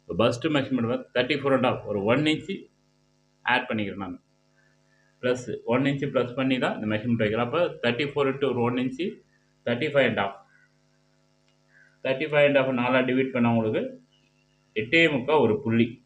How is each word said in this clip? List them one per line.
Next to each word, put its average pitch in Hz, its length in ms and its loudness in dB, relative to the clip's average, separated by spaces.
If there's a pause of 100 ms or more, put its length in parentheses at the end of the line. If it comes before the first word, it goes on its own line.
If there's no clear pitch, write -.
இப்போ - 200 -12
பஸ்ட் 123 340 2
மெஷர்மெண்ட் 127 380 0
வந்து 131 140 -6 (100)
தேர்ட்டி 127 240 0
ஃபோர் 135 160 2
அண்ட் 120 120 2
ஹாஃப், 104 220 -4
ஒரு 104 80 -2 (140)
ஒன் 143 180 2
இன்ச்சு 175 240 -4 (960)
ஆட் 127 160 0
பண்ணிக்கிறேன் 101 360 -6
நான். 90 120 -12 (1040)
ப்ளஸ் 127 220 -2 (280)
ஒன் 131 180 2
இன்ச்சு 143 240 -2
ப்ளஸ் 120 240 0
பண்ணி 131 260 0
தான் 190 120 -2
இந்த 113 160 -6
மெஷர்மெண்ட் 110 320 0
வைக்கிறேன். 113 240 0
அப்போ 151 120 0 (240)
தேர்ட்டி 120 280 0
ஃபோர் 139 180 0
into 135 220 -2
ஒரு 120 160 -2
ஒன் 127 160 -2
இன்ச்சு, 160 220 -4 (600)
தேர்ட்டி 123 260 -2
ஃபைவ் 135 160 4
அண்ட் 110 140 -2
ஹாஃப். - 160 -6 (1700)
தேர்ட்டி 135 260 -2
ஃபைவ் 147 160 6
அண்ட் 139 120 4
ஹாஃப் 131 200 0
நாலா 127 300 2
டிவைட் 131 240 0
பண்ணா 120 200 4
உங்களுக்கு 113 280 2 (960)
எட்டே 165 220 2 (120)
முக்கா 139 300 0
ஒரு 139 120 4 (100)
புள்ளி. 117 200 4 (200)